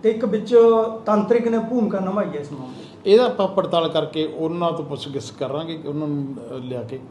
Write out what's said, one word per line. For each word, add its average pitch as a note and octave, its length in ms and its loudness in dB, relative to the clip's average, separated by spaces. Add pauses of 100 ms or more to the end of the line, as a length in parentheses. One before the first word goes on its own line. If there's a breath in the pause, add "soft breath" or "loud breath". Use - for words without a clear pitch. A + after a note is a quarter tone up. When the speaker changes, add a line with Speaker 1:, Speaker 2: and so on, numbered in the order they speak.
Speaker 1:
ਤੇ A3+ 60 6
ਇੱਕ A3+ 160 -2
ਵਿੱਚ G#3 300 0 (500)
ਤੰਤਰਿਕ A3+ 420 2
ਨੇ A3+ 120 2
ਭੂਮਿਕਾ A3 400 0
ਨਿਭਾਈ F#3+ 260 -2
ਹੈ D3 160 -8
ਇਸ C#3+ 100 -10
ਮਾਮਲੇ C3 320 -14
'ਚ। - 240 -8
Speaker 2:
ਇਹਦਾ A3+ 180 8
ਆਪਾਂ G3+ 220 0
ਪੜਤਾਲ F3 420 0
ਕਰਕੇ D#3 360 -2
ਉਹਨਾਂ E3 460 -2
ਤੋਂ D3 140 -6
ਪੁੱਛਗਿੱਛ C#3 460 -10
ਕਰਾਂਗੇ D#3 460 -6
ਕਿ D3+ 100 -12
ਉਹਨਾਂ D3 200 -6
ਨੂੰ, C#3 280 -4 (160)
ਅ, - 20 -12
ਲਿਆ B2+ 300 -8
ਕੇ C3 160 -10 (120)